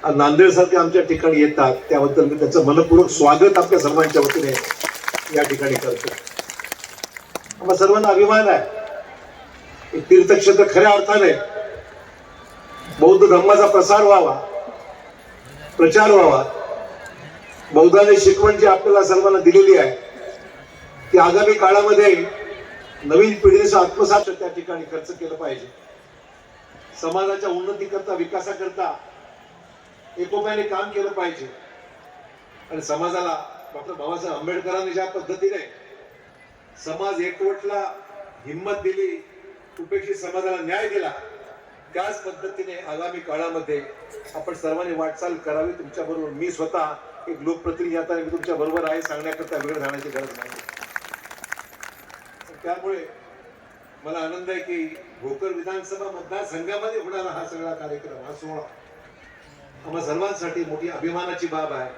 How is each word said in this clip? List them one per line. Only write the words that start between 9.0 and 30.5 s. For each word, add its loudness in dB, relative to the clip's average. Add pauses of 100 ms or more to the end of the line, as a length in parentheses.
एक -10
तीर्थक्षेत्र 6
खऱ्या 6
अर्थाने 4 (1700)
बौद्ध 8
धर्माचा 6
प्रसार 4
व्हावा, 6 (1400)
प्रचार 6
व्हावा. 6 (1300)
बौद्धांनी 8
शिकवण 4
जी 6
आपल्याला 4
सर्वांना 4
दिलेली 8
आहे, 2 (1160)
ती 8
आगामी 6
काळामध्ये 6 (920)
नवीन 4
पिढीने 4
आत्मसात 2
त्या -8
ठिकाणी -10
खर्च -12
केलं -12
पाहिजे. -10 (1400)
समाजाच्या -4
उन्नतीकरता, -8
विकासाकरता -8 (1200)
एकोप्याने -6